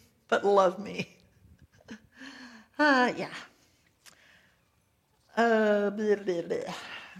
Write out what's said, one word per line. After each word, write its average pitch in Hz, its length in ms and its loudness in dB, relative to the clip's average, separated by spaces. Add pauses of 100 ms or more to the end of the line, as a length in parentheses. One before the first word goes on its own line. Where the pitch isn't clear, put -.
<laughs> - 200 -20
but - 180 0
love 190 340 4
me. 180 380 -10 (1600)
Uh, 262 380 4
yeah. 160 180 -10 (2000)
Uh, 214 540 2
blah, 208 260 0
blah, 185 260 -4
blah. 170 320 -6 (460)